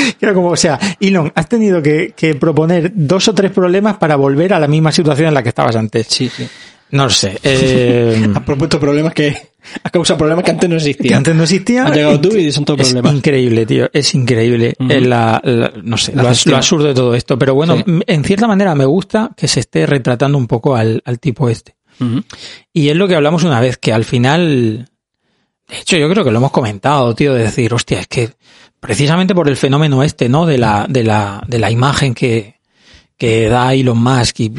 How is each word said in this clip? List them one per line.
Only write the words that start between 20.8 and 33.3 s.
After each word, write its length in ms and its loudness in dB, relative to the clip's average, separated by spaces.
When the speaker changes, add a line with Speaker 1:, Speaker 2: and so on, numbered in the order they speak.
Speaker 1:
al 140 -6
tipo 300 -2
este. 260 -6
Speaker 2:
Ujú. 240 -2
Speaker 1:
Y 160 2
es 60 2
lo 120 2
que 80 2
hablamos 280 2
una 180 2
vez, 160 0
que 160 -2
al 100 0
final, 840 0
de 100 -16
hecho, 160 -2
yo 140 2
creo 160 0
que 60 0
lo 80 2
hemos 120 0
comentado, 640 -2
tío, 180 0
de 100 0
decir, 300 -2
"Hostia, 280 -4
es 60 -12
que 240 -4
precisamente 520 0
por 140 2
el 80 0
fenómeno 480 2
este, 240 -2
¿no? 180 2
De 120 2
la, 320 0
de 160 0
la, 420 -2
de 120 -2
la 120 0
imagen 440 0
que, 400 -2
que 320 0